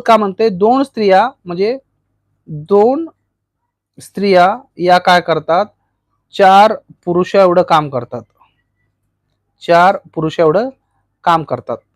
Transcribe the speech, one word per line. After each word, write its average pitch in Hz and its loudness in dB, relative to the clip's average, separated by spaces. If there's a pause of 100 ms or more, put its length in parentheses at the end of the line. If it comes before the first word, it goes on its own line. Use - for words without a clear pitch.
काय 226 4
म्हणते, 208 -2
दोन 214 0
स्त्रिया, 214 0 (160)
म्हणजे 190 -6 (680)
दोन 208 -2 (920)
स्त्रिया 190 0 (180)
या 180 2
काय 180 0
करतात, 165 -4 (640)
चार 196 4 (300)
पुरुष 180 -4
एवढं 180 2
काम 156 -2
करतात, 123 -10 (1400)
चार 175 2 (180)
पुरुष 156 -6
एवढं 175 0 (560)
काम 165 0
करतात. 120 -10 (200)